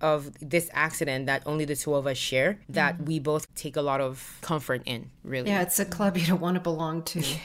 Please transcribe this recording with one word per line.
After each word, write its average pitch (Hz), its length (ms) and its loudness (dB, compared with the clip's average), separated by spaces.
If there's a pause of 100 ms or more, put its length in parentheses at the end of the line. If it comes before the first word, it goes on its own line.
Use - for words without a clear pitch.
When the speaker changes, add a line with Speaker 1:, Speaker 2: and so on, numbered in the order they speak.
Speaker 1:
of 151 300 2 (100)
this 160 340 0
accident 143 520 0
that 139 200 0
only 151 180 0
the 143 100 -2
two 147 200 0
of 139 120 2
us 131 120 0
share 143 500 2
that 151 300 2
Speaker 2:
Mm. 151 80 -4
Speaker 1:
we 160 120 0
both 151 360 0
take 143 220 -6
a 151 60 0
lot 139 200 2
of 131 400 -6
comfort 135 420 0
in, 123 260 -6 (140)
really. 127 240 -2
Speaker 3:
Yeah, 196 140 4
it's 180 180 0
a 196 60 2
club 196 320 0
you 165 80 2
don't 175 140 4
wanna 175 200 2
belong 165 440 -2
to, - 160 -4
Speaker 1:
<laughs> 135 120 0
Yeah. 156 120 -4